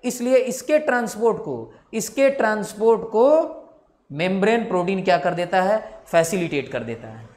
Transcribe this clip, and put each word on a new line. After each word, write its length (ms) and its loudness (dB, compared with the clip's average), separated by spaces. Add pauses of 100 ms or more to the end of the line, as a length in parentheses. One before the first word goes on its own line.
इसलिए 340 0
इसके 420 0
ट्रांसपोर्ट 580 0
को, 340 -10 (220)
इसके 380 2
ट्रांसपोर्ट 760 0
को 520 2 (500)
मेम्ब्रेन 540 0
प्रोटीन 400 -2
क्या 140 4
कर 160 0
देता 280 0
है, 160 2 (280)
फैसिलिटेट 640 0
कर 140 -6
देता 260 -10
है। 140 -16 (140)